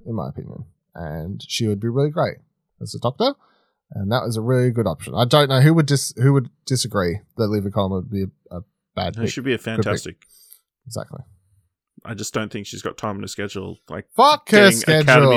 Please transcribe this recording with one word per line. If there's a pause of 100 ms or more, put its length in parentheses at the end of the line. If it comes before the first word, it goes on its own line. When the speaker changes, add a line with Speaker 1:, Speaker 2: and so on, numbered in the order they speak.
Speaker 1:
in
my
opinion. (280)
And
she
would
be
really
great (460)
as
a
Doctor. (600)
And
that
was
a
really
good
option.
I
don't
know
who
would
dis-,
who
would (160)
disagree (180)
that
Olivia
Colman
would
be (260)
a,
a (340)
bad
Speaker 2:
She
Speaker 1:
pick.
Speaker 2:
should
be
a
Speaker 1:
Good
pick.
Speaker 2:
fantastic. (600)
Speaker 1:
Exactly. (840)
Speaker 2:
I
just
don't
think
she's
got
time
in
her
schedule. (100)
Like, (100)
Speaker 1:
Fuck
her
Speaker 2:
getting
Academy
Speaker 1:
schedule.